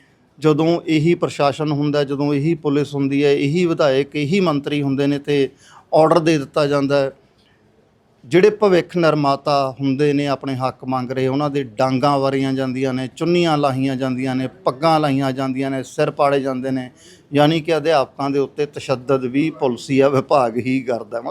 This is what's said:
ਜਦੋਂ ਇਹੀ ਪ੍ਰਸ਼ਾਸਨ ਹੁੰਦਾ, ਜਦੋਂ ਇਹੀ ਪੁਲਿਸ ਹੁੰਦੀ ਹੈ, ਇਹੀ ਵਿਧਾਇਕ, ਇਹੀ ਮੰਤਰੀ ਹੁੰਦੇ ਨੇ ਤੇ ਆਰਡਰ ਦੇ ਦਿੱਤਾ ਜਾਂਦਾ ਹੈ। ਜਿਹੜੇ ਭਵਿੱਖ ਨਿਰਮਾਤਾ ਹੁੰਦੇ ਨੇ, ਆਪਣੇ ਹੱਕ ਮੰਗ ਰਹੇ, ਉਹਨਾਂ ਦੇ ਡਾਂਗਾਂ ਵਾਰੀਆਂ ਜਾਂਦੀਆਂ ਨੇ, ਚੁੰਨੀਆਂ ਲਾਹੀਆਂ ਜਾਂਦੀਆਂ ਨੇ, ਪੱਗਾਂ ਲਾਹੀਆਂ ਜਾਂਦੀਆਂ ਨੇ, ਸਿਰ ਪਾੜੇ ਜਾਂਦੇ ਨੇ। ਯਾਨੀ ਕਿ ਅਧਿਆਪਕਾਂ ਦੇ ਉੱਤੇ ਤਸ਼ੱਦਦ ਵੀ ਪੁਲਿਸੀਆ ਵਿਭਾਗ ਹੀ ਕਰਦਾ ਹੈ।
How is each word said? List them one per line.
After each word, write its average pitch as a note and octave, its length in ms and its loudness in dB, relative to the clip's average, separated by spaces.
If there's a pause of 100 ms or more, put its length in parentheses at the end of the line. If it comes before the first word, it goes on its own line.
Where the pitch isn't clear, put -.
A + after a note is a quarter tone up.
(380)
ਜਦੋਂ D#3 480 2
ਇਹੀ D#3+ 280 2
ਪ੍ਰਸ਼ਾਸਨ D3+ 580 0
ਹੁੰਦਾ, D3 320 0
ਜਦੋਂ C#3+ 300 -2
ਇਹੀ D3 200 0
ਪੁਲਿਸ C#3+ 400 -2
ਹੁੰਦੀ C#3 300 0
ਹੈ, C#3+ 80 4
ਇਹੀ C#3+ 340 0
ਵਿਧਾਇਕ, C#3+ 500 0
ਇਹੀ D3+ 240 0
ਮੰਤਰੀ D3 420 -2
ਹੁੰਦੇ C#3 240 0
ਨੇ C#3+ 120 0
ਤੇ C#3 300 0 (460)
ਆਰਡਰ D#3+ 240 6
ਦੇ D#3+ 200 2
ਦਿੱਤਾ C#3+ 280 -2
ਜਾਂਦਾ C#3+ 340 0
ਹੈ। C3+ 100 -2 (1160)
ਜਿਹੜੇ F#3 240 4
ਭਵਿੱਖ F#3+ 460 0
ਨਿਰਮਾਤਾ C#3+ 840 0
ਹੁੰਦੇ C#3 320 0
ਨੇ, C#3+ 140 -2
ਆਪਣੇ C3+ 280 -4
ਹੱਕ B2+ 300 -6
ਮੰਗ B2+ 260 -4
ਰਹੇ, C3 160 -2
ਉਹਨਾਂ C#3 240 -2
ਦੇ C#3 120 -4
ਡਾਂਗਾਂ C3 560 0
ਵਾਰੀਆਂ C3+ 340 0
ਜਾਂਦੀਆਂ C3 420 -2
ਨੇ, B2+ 220 -6
ਚੁੰਨੀਆਂ E3+ 420 0
ਲਾਹੀਆਂ C3+ 380 -2
ਜਾਂਦੀਆਂ C3 380 -4
ਨੇ, C3 120 -2
ਪੱਗਾਂ D#3 540 0
ਲਾਹੀਆਂ C3+ 320 0
ਜਾਂਦੀਆਂ C3+ 380 -4
ਨੇ, C3+ 120 -6
ਸਿਰ D3 280 -4
ਪਾੜੇ C#3+ 300 2
ਜਾਂਦੇ C3 300 -4
ਨੇ। C3 200 -6 (440)
ਯਾਨੀ D3+ 260 4
ਕਿ D#3+ 160 -2
ਅਧਿਆਪਕਾਂ C#3+ 540 -2
ਦੇ C#3 80 -2
ਉੱਤੇ C#3 280 -4
ਤਸ਼ੱਦਦ C3 580 -4
ਵੀ C#3+ 260 -2
ਪੁਲਿਸੀਆ C3+ 580 0
ਵਿਭਾਗ C3 480 0
ਹੀ C3 240 -2
ਕਰਦਾ A#2 400 -6
ਹੈ। B2+ 100 -10